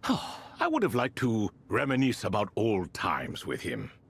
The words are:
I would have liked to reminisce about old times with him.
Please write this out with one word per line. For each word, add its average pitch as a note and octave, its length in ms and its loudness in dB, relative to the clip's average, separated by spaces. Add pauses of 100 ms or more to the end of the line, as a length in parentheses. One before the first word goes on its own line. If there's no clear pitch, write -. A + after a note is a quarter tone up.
I - 600 -4
would D#4 160 2
have F#3 120 2
liked B2 220 0
to A2 340 2 (180)
reminisce C3 560 2
about G#2 320 0
old G2+ 380 2
times - 520 -4
with C2 140 -4
him. - 300 -6 (200)